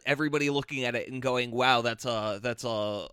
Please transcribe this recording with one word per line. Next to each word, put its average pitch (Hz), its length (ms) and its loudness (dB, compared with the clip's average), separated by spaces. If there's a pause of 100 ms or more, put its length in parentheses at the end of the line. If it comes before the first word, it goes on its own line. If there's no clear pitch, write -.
everybody 143 440 2
looking 139 340 -2
at 120 100 0
it 117 160 -4
and 127 100 -8
going, 123 300 0
"Wow, 123 320 4
that's 113 220 -2
a, 107 380 -2
that's 120 220 -4
a, 104 480 -2